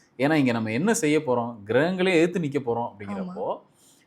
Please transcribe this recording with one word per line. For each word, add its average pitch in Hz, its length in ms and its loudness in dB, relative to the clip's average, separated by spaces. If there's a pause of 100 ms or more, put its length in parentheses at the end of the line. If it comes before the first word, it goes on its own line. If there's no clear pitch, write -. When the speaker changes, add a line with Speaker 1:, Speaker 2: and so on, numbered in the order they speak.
(180)
Speaker 1:
ஏன்னா 139 140 2
இங்க 135 200 4
நம்ம 110 200 -2
என்ன 185 220 2
செய்ய 156 240 2
போறோம், 120 380 -2 (100)
கிரகங்களே 180 460 2
எதிர்த்து 170 280 2
நிக்க 139 220 -2
போறோம் 117 260 -2
அப்படிங்கிறப்போ, 98 580 -8
Speaker 2:
ஆமா. - 280 -10 (320)